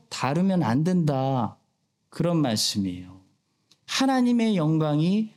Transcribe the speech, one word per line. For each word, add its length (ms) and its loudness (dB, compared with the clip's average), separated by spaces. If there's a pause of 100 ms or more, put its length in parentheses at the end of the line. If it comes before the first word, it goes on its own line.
(100)
다루면 520 0
안 220 0
된다." 720 0 (500)
그런 280 -2
말씀이에요. 760 -4 (800)
하나님의 640 2
영광이 800 0